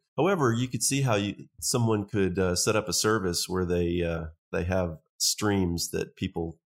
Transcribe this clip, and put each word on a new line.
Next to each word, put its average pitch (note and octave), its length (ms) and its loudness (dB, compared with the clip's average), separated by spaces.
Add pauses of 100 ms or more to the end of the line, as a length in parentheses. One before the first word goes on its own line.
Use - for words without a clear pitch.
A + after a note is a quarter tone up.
(180)
However, D3+ 340 2
you A#2+ 160 0
could B2+ 140 -6
see C3+ 220 0
how A#2+ 120 2
you, G2+ 200 0 (260)
someone A2+ 440 2
could, F#2+ 340 0
uh, F2+ 160 2
set G#2 200 2
up G2+ 140 0
a E2+ 40 -2
service G2 540 0
where F#2 180 0
they, F2 360 0
uh, E2 240 -2 (260)
they F2+ 120 -2
have F2+ 340 0 (220)
streams F#2 720 0
that - 240 -4
people E2+ 520 -6